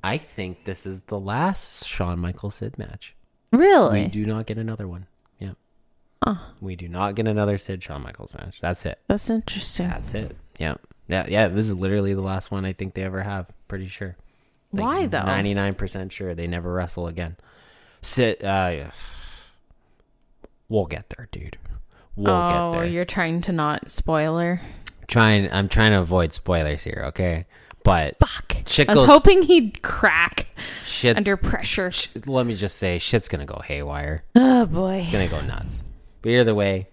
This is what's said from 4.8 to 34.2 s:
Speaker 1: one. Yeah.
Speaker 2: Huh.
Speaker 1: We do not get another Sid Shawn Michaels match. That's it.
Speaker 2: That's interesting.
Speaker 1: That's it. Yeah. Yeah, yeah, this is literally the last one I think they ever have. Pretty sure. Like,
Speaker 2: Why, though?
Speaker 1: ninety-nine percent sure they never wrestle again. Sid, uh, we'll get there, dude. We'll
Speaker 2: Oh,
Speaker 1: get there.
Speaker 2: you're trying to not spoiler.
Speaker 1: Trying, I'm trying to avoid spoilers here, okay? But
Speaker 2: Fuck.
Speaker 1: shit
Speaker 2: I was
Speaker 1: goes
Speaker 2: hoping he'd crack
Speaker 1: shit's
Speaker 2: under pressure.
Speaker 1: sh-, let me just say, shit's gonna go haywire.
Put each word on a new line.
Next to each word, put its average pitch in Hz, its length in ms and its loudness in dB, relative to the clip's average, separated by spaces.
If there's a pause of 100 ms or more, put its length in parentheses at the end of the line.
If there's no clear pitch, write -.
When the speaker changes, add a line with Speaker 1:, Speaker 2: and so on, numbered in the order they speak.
Speaker 1:
one. 90 200 -12 (320)
Yeah. 98 120 -10 (720)
Speaker 2:
Huh. 208 120 -2 (240)
Speaker 1:
We 95 160 -10
do 87 140 -14
not 98 260 -4
get 110 120 0
another 104 300 0
Sid 95 260 -8
Shawn 71 200 -10
Michaels - 300 -18
match. - 260 -16
That's 87 260 -4
it. - 220 -8
Speaker 2:
That's - 220 -2
interesting. 226 580 -4
Speaker 1:
That's - 260 -8
it. - 220 -8 (240)
Yeah. 80 160 -4 (340)
Yeah, 92 180 -2
yeah, 104 220 4
this 107 180 0
is 101 80 -2
literally 98 380 0
the 95 80 -4
last 95 280 -6
one 98 140 -4
I 95 80 -4
think 95 220 -8
they 95 100 -6
ever 95 180 -6
have. 98 300 -8 (160)
Pretty 95 200 -10
sure. 92 280 -12 (560)
Like, 196 140 -4
Speaker 2:
Why, 330 200 0
though? 175 180 -2
Speaker 1:
ninety-nine 98 520 -2
percent 95 380 -8
sure 92 200 -8
they 85 140 -6
never 87 240 -6
wrestle 87 360 -4
again. 85 280 -8 (640)
Sid, 113 420 2
uh, 92 420 -2 (1800)
we'll 107 160 2
get 78 240 -10
there, 117 220 -14
dude. - 260 -14 (580)
We'll 202 180 0
Speaker 2:
Oh, 175 380 2
Speaker 1:
get 165 80 -2
there. 170 100 -2
Speaker 2:
you're 170 160 -2
trying 175 360 -2
to 190 100 -4
not 151 400 -2
spoiler. 165 680 0 (460)
Speaker 1:
Trying, 107 440 4
I'm 98 160 0
trying 110 240 6
to 101 80 6
avoid 87 320 2
spoilers 76 520 -2
here, - 240 -8
okay? 87 380 -2 (380)
But 85 360 2
Speaker 2:
Fuck. - 360 -2 (100)
Speaker 1:
shit - 240 2
Speaker 2:
I - 40 6
was 147 80 8
Speaker 1:
goes 247 80 10
Speaker 2:
hoping 359 320 12
he'd 302 400 4
crack - 680 0 (380)
Speaker 1:
shit's 117 320 2
Speaker 2:
under 202 180 2
pressure. - 560 -2
Speaker 1:
sh-, - 160 -2 (180)
let 131 200 2
me 120 80 -2
just 98 240 -2
say, 90 200 0
shit's - 300 0
gonna 73 180 -6
go - 200 -12
haywire. 143 580 -6 (120)